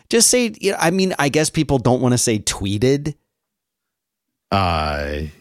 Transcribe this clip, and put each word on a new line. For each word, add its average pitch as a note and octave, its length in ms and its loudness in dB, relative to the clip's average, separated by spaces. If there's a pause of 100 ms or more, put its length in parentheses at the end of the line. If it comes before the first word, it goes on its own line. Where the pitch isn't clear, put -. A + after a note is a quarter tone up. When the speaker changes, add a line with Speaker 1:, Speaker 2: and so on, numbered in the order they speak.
Speaker 1:
Just A3+ 200 4
say, A#3+ 300 0
you G3 120 -2
know, - 100 -6
I E3 80 2
mean, F#3+ 300 0
I C#3+ 100 0
guess - 220 0
people C#3 260 0
don't B2 240 2
wanna B2 160 2
say A2 220 0
tweeted. B2+ 760 -2 (1400)
Speaker 2:
Uh, D2+ 720 -2 (180)